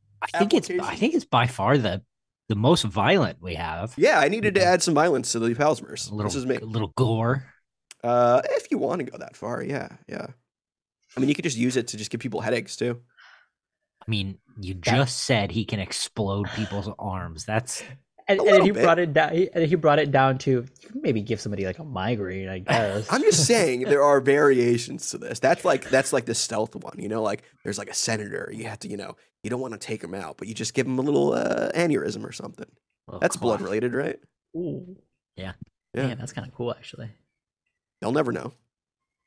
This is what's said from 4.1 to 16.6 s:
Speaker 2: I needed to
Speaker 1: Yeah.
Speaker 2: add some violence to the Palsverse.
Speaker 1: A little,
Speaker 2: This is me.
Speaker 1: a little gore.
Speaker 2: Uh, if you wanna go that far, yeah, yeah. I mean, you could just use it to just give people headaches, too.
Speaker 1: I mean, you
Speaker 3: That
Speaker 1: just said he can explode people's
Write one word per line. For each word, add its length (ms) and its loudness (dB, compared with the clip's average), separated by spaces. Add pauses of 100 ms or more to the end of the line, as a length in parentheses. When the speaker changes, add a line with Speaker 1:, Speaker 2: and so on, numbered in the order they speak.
Speaker 2:
I 100 6
needed 280 0
to 40 4
Speaker 1:
Yeah. 120 6
Speaker 2:
add 100 2
some 120 2
violence 380 2
to 60 -2
the 160 0
Palsverse. 560 -2
Speaker 1:
A 60 -10
little, 140 -2
Speaker 2:
This 60 -4
is 100 -4
me. 100 0
Speaker 1:
a 80 -10
little 320 -4
gore. 480 2 (580)
Speaker 2:
Uh, 480 4
if 220 -2
you 60 0
wanna 260 -2
go 140 -12
that 180 -14
far, 260 -8
yeah, 260 -6 (200)
yeah. 180 -10 (880)
I 40 -2
mean, 80 2
you 80 2
could 80 -6
just 120 -2
use 200 0
it 120 0
to 80 -10
just 140 -10
give 100 -6
people 200 -6
headaches, 340 -2
too. 260 -4 (1080)
Speaker 1:
I 40 -6
mean, 280 -4 (220)
you 140 -8
Speaker 3:
That 80 -12
Speaker 1:
just 400 2
said 300 0
he 120 -2
can 140 -4
explode 800 -4
people's 420 -4